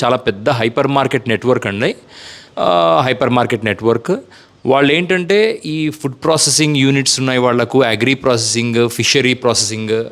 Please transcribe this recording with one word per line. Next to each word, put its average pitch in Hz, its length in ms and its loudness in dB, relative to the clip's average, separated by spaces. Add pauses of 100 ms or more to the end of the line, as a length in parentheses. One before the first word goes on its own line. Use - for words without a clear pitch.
చాలా 123 140 2
పెద్ద 110 320 -4
హైపర్ 117 380 0
మార్కెట్ 135 420 -2
నెట్వర్క్ 117 380 0
అండి. 107 280 -2 (640)
ఆ, 147 460 2
హైపర్ 127 240 0
మార్కెట్ 117 360 0
నెట్వర్క్. 113 500 0 (500)
వాళ్ళు 139 280 4
ఏంటంటే, 185 720 0
ఈ 156 240 -4
ఫుడ్ 143 340 -8
ప్రాసెసింగ్ 151 540 2
యూనిట్స్ 135 420 2
ఉన్నాయి 131 200 0
వాళ్ళకు, 123 440 2
అగ్రి 117 300 0
ప్రాసెసింగ్, 117 760 0
ఫిషరీ 127 440 0
ప్రాసెసింగ్, 110 760 -2